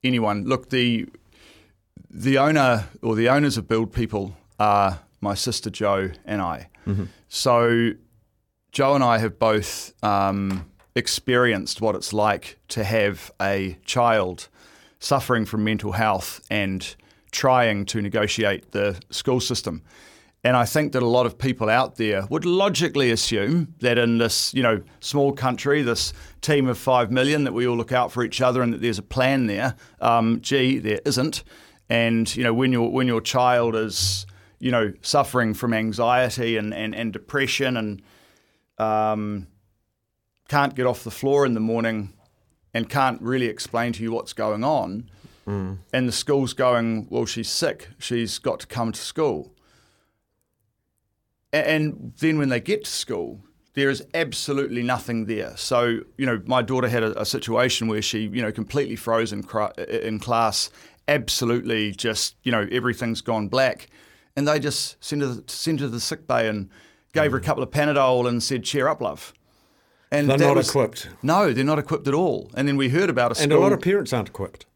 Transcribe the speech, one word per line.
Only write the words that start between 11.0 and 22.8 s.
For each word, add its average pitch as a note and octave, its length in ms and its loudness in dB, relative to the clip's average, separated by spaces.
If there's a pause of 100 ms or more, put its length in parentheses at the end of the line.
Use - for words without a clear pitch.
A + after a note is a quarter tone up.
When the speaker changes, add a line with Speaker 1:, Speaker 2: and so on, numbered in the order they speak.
Speaker 1:
what G#2+ 160 0
it's - 160 -8
like G#2 460 0 (100)
to A2 160 -4
have G2+ 560 0
a G2 440 -2
child A2 640 0 (520)
suffering B2 460 0
from G#2+ 180 -2
mental G#2 280 -2
health G2+ 480 0 (100)
and F#2+ 440 -2 (380)
trying A#2 540 2
to A2+ 160 -4
negotiate G#2 720 0
the G2+ 220 0 (160)
school B2+ 300 0
system. G2 420 -4 (640)
And B2+ 120 4
I A#2+ 100 4
think D3+ 260 0
that B2+ 100 2
a A#2+ 40 2
lot B2 180 4
of - 140 -2
people B2+ 320 0
out B2 260 2
there G2+ 320 0
would D#3+ 160 -2
logically E3+ 680 2